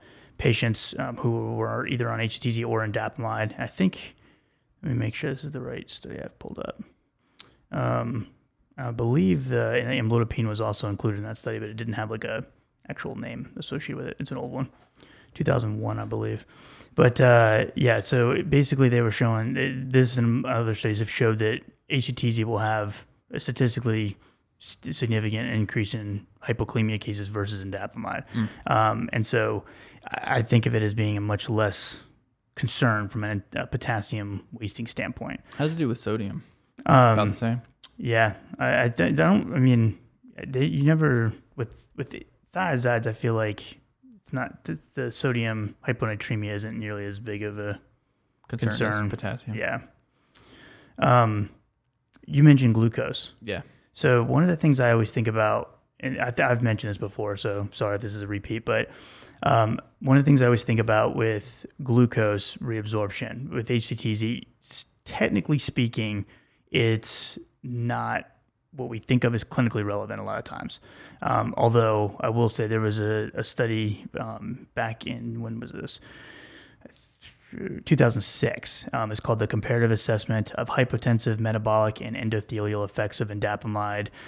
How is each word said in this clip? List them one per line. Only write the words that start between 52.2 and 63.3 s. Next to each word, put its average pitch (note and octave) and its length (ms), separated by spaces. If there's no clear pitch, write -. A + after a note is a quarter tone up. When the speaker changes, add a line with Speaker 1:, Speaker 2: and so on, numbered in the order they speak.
Speaker 1:
you D3 180
mentioned C3 320
glucose. - 580
Speaker 2:
Yeah. F#2 200
Speaker 1:
So B2 300
one B2+ 220
of F3+ 40
the F3 80
things D3 240
I A#2+ 120
always A2+ 180
think A2+ 160
about, A2 540
and C3 200
I B2 100
th-, C3+ 180
I've A#2+ 140
mentioned A2 300
this G2+ 60
before, G#2 380
so G2+ 360
sorry G#2 240
if G2+ 40
this G#2+ 140
is G#2+ 80
a G2+ 60
repeat, G#2 360
but, A2+ 260
um, A2+ 380
one C3 160
of C#3 80
the C#3+ 40
things C#3+ 120
I B2 60
always A#2+ 180
think A2+ 160
about A2 360
with A2 500
glucose A#2 720
reabsorption, A2 920